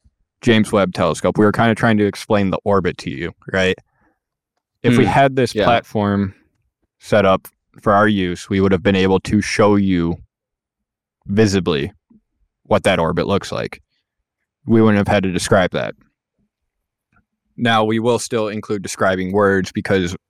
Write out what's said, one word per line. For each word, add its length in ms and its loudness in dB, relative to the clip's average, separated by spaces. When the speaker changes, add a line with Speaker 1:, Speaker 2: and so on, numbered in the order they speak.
Speaker 1:
James 320 2
Webb 220 0
Telescope. 440 -2
We 60 4
were 80 4
kinda 220 0
trying 240 0
to 80 2
explain 440 -2
the 140 -4
orbit 340 -2
to 120 -10
you, 220 -10
right? 240 0
If 160 2
we 60 4
Speaker 2:
Hmm. 60 0
Speaker 1:
had 260 2
this 180 -2
Speaker 2:
Yeah. 100 0
Speaker 1:
platform 720 -2
set 240 0
up 240 0
for 140 0
our 120 4
use, 440 -2
we 100 0
would 100 4
have 120 0
been 120 2
able 260 2
to 200 0
show 360 2
you 400 0
visibly 680 0
what 200 0
that 140 2
orbit 280 -2
looks 240 -2
like. 320 -10
We 160 4
wouldn't 160 4
have 100 0
had 140 0
to 100 -4
describe 400 0
that. 220 -6
Now, 280 2
we 140 -2
will 200 0
still 300 -4
include 340 -8
describing 500 -2
words 400 2
because 420 -2